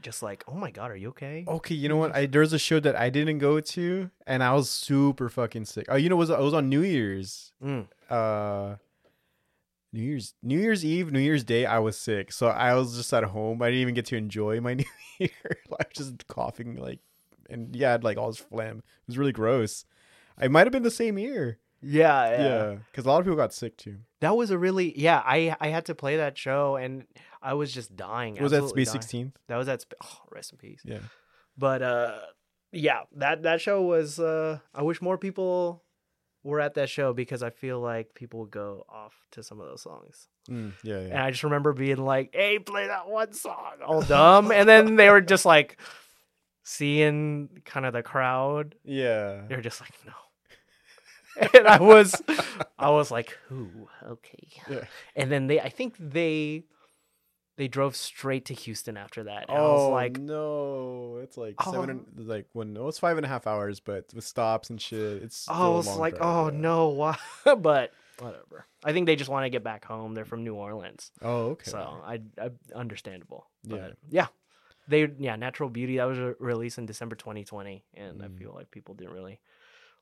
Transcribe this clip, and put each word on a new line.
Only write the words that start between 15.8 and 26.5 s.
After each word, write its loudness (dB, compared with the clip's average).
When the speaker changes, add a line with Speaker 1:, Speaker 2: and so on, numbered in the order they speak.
Speaker 2:
was -20
just -14
coughing, -8
like, -12
and -12
yeah, 0
I 4
had, 0
like, -2
all -6
this -12
phlegm. -10
It -20
was -12
really 0
gross. 0
It 2
might 8
have 2
been 0
the 2
same -2
year. -6
Speaker 1:
Yeah, 6
yeah. 2
Speaker 2:
Yeah, -10
'cause -6
a -4
lot 8
of 2
people 0
got 0
sick -10
too. -16
Speaker 1:
That 2
was 0
a 0
really, 0
yeah, 4
I, 2
I -2
had -4
to -8
play -2
that -4
show, -2